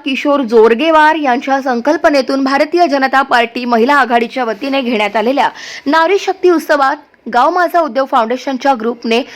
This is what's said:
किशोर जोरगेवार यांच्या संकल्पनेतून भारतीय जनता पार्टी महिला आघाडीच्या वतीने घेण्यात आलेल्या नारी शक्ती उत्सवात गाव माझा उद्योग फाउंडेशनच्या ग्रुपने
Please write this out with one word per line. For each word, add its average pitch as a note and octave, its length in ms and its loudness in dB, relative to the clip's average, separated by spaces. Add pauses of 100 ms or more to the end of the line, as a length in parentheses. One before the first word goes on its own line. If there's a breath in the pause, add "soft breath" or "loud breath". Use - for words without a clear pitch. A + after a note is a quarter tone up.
किशोर C#4 360 -2
जोरगेवार B3+ 720 4
यांच्या C#4 480 -2
संकल्पनेतून C#4 800 0
भारतीय D4+ 420 0
जनता C4+ 360 0
पार्टी B3 420 -2
महिला A#3+ 300 2
आघाडीच्या A#3+ 500 0
वतीने C4+ 380 -4
घेण्यात G#3+ 340 -2
आलेल्या A3+ 320 0 (380 loud breath)
नारी E4 320 2
शक्ती F4+ 320 0
उत्सवात D4+ 460 0 (380)
गाव B3+ 160 4
माझा F4 300 0
उद्योग C4+ 280 -2
फाउंडेशनच्या C4 720 -2
ग्रुपने A#3 420 -2 (140 loud breath)